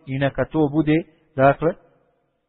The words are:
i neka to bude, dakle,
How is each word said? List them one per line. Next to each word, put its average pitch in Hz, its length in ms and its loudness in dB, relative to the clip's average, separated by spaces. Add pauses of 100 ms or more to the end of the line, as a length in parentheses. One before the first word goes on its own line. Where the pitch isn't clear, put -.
i 135 120 -6
neka 135 260 -4
to 151 280 -2
bude, 151 300 0 (340)
dakle, 139 360 2 (760)